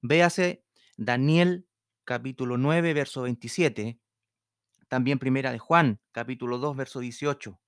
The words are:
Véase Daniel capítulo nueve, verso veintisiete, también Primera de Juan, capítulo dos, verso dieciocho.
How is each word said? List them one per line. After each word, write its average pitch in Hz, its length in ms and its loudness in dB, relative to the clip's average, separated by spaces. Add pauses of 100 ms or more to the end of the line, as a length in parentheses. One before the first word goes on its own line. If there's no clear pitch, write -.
Véase 175 640 2 (300)
Daniel 156 720 2 (360)
capítulo 123 540 -4
nueve, 160 380 2
verso 139 260 -4
veintisiete, 120 760 -2 (880)
también 131 320 0
Primera 131 320 -2
de 120 80 -6
Juan, 151 420 2 (100)
capítulo 120 460 -6
dos, 139 180 -4
verso 131 240 -8
dieciocho. 123 680 -6